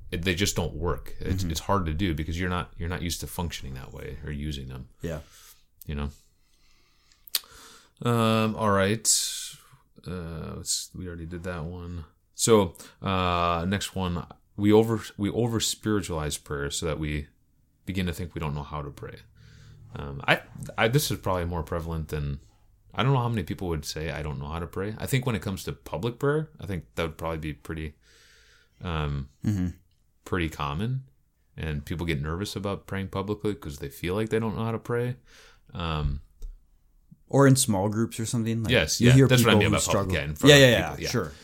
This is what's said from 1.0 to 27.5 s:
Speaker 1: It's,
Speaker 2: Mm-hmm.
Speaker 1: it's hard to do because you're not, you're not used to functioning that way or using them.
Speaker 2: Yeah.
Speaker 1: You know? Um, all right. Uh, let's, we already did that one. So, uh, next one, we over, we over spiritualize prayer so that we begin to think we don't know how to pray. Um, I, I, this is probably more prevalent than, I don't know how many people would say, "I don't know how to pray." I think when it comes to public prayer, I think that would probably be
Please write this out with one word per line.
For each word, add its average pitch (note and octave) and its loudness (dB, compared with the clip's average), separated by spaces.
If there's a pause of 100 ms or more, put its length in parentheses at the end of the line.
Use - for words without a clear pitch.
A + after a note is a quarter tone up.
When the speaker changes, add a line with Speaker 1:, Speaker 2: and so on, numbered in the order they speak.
Speaker 1:
It's, F#2 0
Speaker 2:
Mm-hmm. E2+ 0
Speaker 1:
it's D2+ -4
hard G2 2
to D#2 0
do F2 2
because D#2 -4
you're F#2 -2
not, F2+ -4
you're E2 -6
not F2 -4
used E2 -4
to D2 -8
functioning C#2+ -6
that C2 -14
way C#2 -10
or D2+ -6
using C#2+ -6
them. B1+ -14 (120)
Speaker 2:
Yeah. D#2+ -6 (680)
Speaker 1:
You D2+ -8
know? D2 -4 (1900)
Um, A2 4
all G#2+ 2
right. G2 2 (1000)
Uh, E2 -8
let's, - -6
we F2+ -10
already E2+ -10
did E2+ -10
that F2 -6
one. F2 -10 (300)
So, G#2 6 (260)
uh, F2 2
next G2 -2
one, F2+ -2 (320)
we G2+ 6
over, A2 6 (160)
we G2+ 0
over A2+ 0
spiritualize E2+ -2
prayer C#2+ -6
so - -4
that D2+ -2
we D2+ -4 (580)
begin F#2 -2
to E2+ -2
think F2 -8
we E2 -8
don't D2+ -4
know D2 -6
how D2+ -8
to C#2+ -10
pray. - -14 (800)
Um, C#2 -10
I, D#3 4 (360)
I, A2 4
this C#3 2
is G2+ -4
probably F#2 0
more E2+ -2
prevalent E2 -4
than, C#2+ -4 (540)
I G2+ 0
don't C#3 4
know C3 4
how A#2+ 0
many A2 -2
people F#2+ -4
would D#2 -2
say, D#2 -6
"I D2 -6
don't D2 -6
know C#2+ -8
how D#2+ -6
to E2+ -6
pray." G2+ -6
I F#2+ -6
think C3 0
when A#2+ 0
it F#2+ -4
comes F#2+ -6
to - -6
public - -6
prayer, D3+ 0 (120)
I - -8
think F#2 -6 (120)
that F2 -2
would D#2 -4
probably E2 -4
be D2+ -6